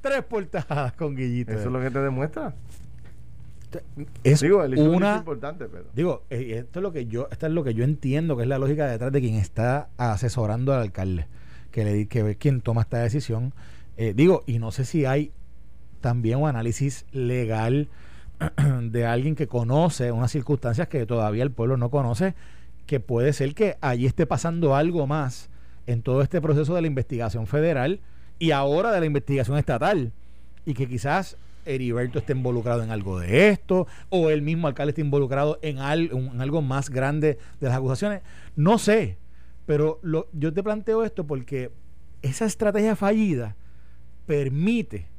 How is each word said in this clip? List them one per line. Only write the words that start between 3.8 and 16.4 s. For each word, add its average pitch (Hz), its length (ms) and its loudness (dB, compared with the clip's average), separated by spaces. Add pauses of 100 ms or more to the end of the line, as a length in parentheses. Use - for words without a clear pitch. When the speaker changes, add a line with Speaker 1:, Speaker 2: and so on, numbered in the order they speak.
Speaker 1:
Es 131 180 8
Speaker 2:
Digo, 180 220 8
el 131 100 2
issue 151 160 8
Speaker 1:
una 185 260 6
Speaker 2:
es 214 40 0
importante, 147 460 -6
pero 87 280 -12
Speaker 1:
Digo, 139 360 0
eh, 120 300 -4
esto 123 200 -8
es 190 40 -2
lo 196 100 -4
que 143 120 -4
yo, 117 260 -4
esta - 160 -4
es 156 60 0
lo 165 100 2
que 127 100 0
yo 113 100 2
entiendo 143 540 0
que 117 60 0
es 123 60 2
la 135 80 0
lógica 143 300 2
detrás 123 240 -2
de 143 80 4
quien 117 160 2
está 117 600 0
asesorando 117 760 0
al 127 80 2
alcalde, 95 460 -2 (440)
que 110 120 0
le 104 100 2
di-, 104 140 2
que 113 160 0
ve 104 140 0
quién 135 240 2
toma 117 200 2
esta 117 180 0
decisión. 120 540 0 (440)
Eh, 110 180 0
digo, 165 320 6
y 117 120 0
no 113 120 -4
sé 131 140 -2
si 151 200 0
hay 143 260 0 (680)
también 120 400 0
un 151 80 2